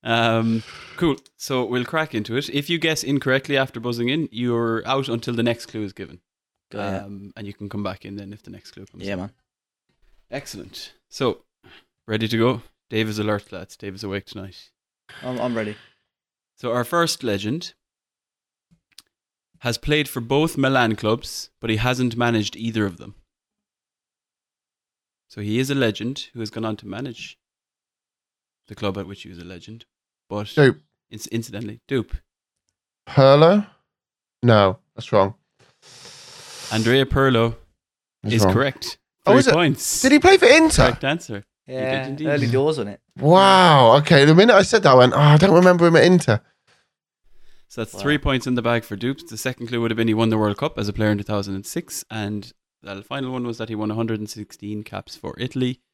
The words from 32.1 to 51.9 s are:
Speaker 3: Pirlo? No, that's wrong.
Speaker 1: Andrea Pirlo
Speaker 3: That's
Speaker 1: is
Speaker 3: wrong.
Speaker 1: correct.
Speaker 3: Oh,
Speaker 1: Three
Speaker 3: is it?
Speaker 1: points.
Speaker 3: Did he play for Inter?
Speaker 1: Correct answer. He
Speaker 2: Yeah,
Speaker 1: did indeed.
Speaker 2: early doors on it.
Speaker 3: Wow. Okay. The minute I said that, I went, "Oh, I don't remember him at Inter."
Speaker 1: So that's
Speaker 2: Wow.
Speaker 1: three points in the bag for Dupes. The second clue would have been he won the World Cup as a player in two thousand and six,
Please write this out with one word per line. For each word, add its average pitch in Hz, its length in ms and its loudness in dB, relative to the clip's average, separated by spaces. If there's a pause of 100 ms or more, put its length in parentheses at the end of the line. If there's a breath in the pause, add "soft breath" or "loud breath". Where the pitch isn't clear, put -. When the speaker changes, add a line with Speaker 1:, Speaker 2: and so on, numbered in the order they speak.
Speaker 3:
Pirlo? 151 600 6 (760)
No, 101 340 4 (180)
that's - 160 -14
wrong. 98 240 2 (1400)
Speaker 1:
Andrea 117 340 2
Pirlo 127 500 0 (680)
Speaker 3:
That's 107 120 -2
Speaker 1:
is 107 100 4
Speaker 3:
wrong. 92 80 4
Speaker 1:
correct. 131 440 -4 (280)
Speaker 3:
Oh, 185 80 4
Speaker 1:
Three 254 60 8
Speaker 3:
is 269 80 4
it? 247 60 4
Speaker 1:
points. - 480 0
Speaker 3:
Did 269 120 4
he 294 60 6
play 381 180 6
for - 80 4
Inter? 320 420 4
Speaker 1:
Correct - 160 -4
answer. 135 420 -6 (200)
He 131 80 -16
Speaker 2:
Yeah, 131 300 -4
Speaker 1:
did 135 80 -10
indeed. 151 160 -8
Speaker 2:
early 143 200 0
doors 139 320 0
on 104 80 -4
it. 101 120 -14 (200)
Speaker 3:
Wow. 165 800 8
Okay. 147 280 6
The 156 100 8
minute 214 200 8
I 196 80 8
said 214 200 0
that, 139 80 6
I 131 40 8
went, 127 180 6
"Oh, 135 60 0
I 147 180 8
don't 185 160 6
remember 175 320 6
him 165 100 4
at 131 80 8
Inter." 170 380 4 (1300)
Speaker 1:
So - 140 -12
that's - 120 -8
Speaker 2:
Wow. 95 80 -12
Speaker 1:
three 143 160 0
points 135 300 -2
in 127 80 0
the 120 60 -2
bag 117 220 0
for 107 120 -10
Dupes. 117 280 -6
The 113 140 -16
second 123 300 -8
clue 120 140 -4
would 113 100 0
have 110 60 -2
been 113 100 0
he 110 60 0
won 113 160 0
the 113 80 0
World 104 200 0
Cup - 220 -6
as 104 80 -4
a 104 60 -8
player 107 180 0
in 104 80 0
two 101 40 -10
thousand 101 320 -6
and 98 100 -12
six, - 440 -10